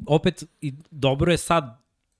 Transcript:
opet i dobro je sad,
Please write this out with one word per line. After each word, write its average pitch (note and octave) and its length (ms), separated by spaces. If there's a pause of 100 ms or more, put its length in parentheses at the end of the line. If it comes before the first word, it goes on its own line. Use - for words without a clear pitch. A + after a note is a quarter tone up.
opet D#3 360 (180)
i C#3+ 120 (180)
dobro C#3 400
je E3 60
sad, D3+ 440 (380)